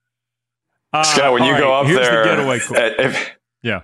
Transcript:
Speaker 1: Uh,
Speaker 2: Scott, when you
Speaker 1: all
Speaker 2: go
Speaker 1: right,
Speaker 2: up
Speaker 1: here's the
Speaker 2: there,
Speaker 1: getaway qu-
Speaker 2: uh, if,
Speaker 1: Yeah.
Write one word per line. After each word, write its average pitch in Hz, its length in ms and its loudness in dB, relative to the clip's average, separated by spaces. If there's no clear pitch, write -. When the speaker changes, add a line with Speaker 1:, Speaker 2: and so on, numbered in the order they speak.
Speaker 1:
Uh, 151 100 -2
Speaker 2:
Scott, 143 300 2
when 123 120 2
you 139 100 2
Speaker 1:
all 143 40 0
Speaker 2:
go 139 120 2
Speaker 1:
right, 135 100 2
Speaker 2:
up 135 60 0
Speaker 1:
here's 131 200 2
the 123 60 2
Speaker 2:
there, 113 120 2
Speaker 1:
getaway 123 360 0
qu- 123 160 -10
Speaker 2:
uh, 117 220 0
if, - 320 -4
Speaker 1:
Yeah. 104 220 -6